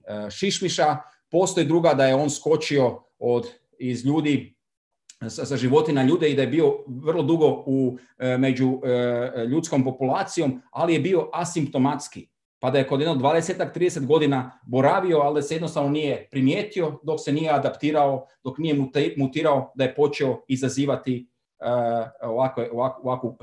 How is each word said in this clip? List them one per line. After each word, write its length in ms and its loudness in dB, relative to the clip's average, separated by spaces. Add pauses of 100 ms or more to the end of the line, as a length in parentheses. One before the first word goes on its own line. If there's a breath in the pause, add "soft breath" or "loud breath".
e, 260 -10
šišmiša. 640 0 (340 loud breath)
Postoji 360 2
druga 280 4
da 120 4
je 80 4
on 160 0
skočio 720 0 (160)
od, 280 0 (320)
iz 280 -6
ljudi, 500 0 (720)
sa, 180 -8
sa 100 -4
životinja 460 2
na 60 4
ljude 220 4
i 40 0
da 80 2
je 60 0
bio 380 2
vrlo 360 -2
dugo 440 2
u, 320 0 (200 loud breath)
e, 200 0
među, 460 2
e, 640 -2
ljudskom 380 0
populacijom, 840 -2
ali 240 0
je 60 2
bio 320 0
asimptomatski. 960 -2 (320)
Pa 100 -2
da 80 2
je 80 2
kod 140 -2
jedno 140 0
dvadesetak, 600 0
trideset 320 -2
godina 600 2
boravio, 520 2
ali 160 2
da 80 0
se 120 -6
jednostavno 360 -2
nije 400 -2
primijetio 720 0
dok 180 -4
se 120 -4
nije 180 0
adaptirao, 760 0 (180 loud breath)
dok 140 -8
nije 160 0
mute-, 420 0
mutirao, 580 0
da 100 0
je 100 -2
počeo 540 0
izazivati, 800 -2 (320)
e, 60 -8 (560)
ovakve, 500 -2
ovak-, 300 -4
ovakvu 400 -4